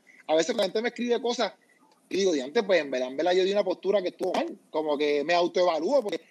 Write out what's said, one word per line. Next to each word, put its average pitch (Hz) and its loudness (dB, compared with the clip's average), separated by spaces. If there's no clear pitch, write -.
A 156 2
veces 170 2
la 214 -2
gente 196 -2
me 233 -2
escribe 233 -2
cosas, 233 -2
y 151 -4
digo, 190 2
"Diante, 147 0
pues, 190 4
en 143 -6
verdad, 127 -2
en 131 -8
verdad, 170 0
yo 185 4
di 190 0
una 202 2
postura 185 0
que 180 -2
estuvo 175 -6
mal". 320 -4
Como 151 -2
que 147 0
me 170 0
autoevalúo, 175 2
porque 196 -6